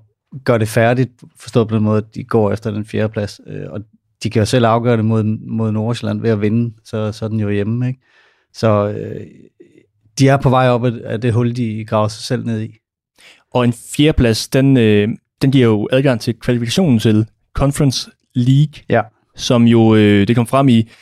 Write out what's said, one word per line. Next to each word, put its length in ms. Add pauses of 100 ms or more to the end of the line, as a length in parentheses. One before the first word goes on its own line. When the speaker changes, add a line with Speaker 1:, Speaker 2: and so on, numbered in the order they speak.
(440)
Speaker 1:
gøre 140
det 100
færdigt, 420 (300)
forstået 280
på 80
den 80
måde, 140
at 160
de 100
går 280
efter 180
den 140
fjerde 280
plads, 340
øh, 240
og 100 (420)
de 80
kan 100
jo 60
selv 200
afgøre 300
det 80
mod, 180 (240)
mod 260
Nordsjælland 480
ved 100
at 100
vinde, 340 (100)
så, 280
så 120
er 40
den 120
jo 100
hjemme, 380
ikke? 120 (540)
Så, 340
øh, 320 (960)
de 100
er 80
på 140
vej 180
op 160
af, 80 (120)
af 160
det 120
hul, 240
de 320
graver 200
sig 160
selv 220
ned 160
i. 140 (760)
Speaker 2:
Og 100
en 80 (240)
fjerdeplads, 520
den, 280
øh, 320 (340)
den 80
giver 160
jo 260
adgang 280
til 140
kvalifikationen 640
til 280 (280)
Conference 560 (240)
League, 400 (140)
Speaker 1:
Ja. 140 (340)
Speaker 2:
som 280
jo, 300
øh, 340
det 80
kom 100
frem 220
i 200 (140)